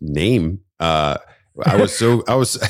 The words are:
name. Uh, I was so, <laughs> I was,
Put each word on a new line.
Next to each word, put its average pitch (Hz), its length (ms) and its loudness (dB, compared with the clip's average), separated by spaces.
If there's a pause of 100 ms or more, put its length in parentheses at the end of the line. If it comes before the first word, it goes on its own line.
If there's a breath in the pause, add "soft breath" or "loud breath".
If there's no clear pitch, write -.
name. 85 580 0 (180)
Uh, 76 380 0 (480 soft breath)
I 92 120 2
was 101 200 2
so, 117 280 2
<laughs> - 40 -10
I 117 60 2
was, 131 240 0 (120)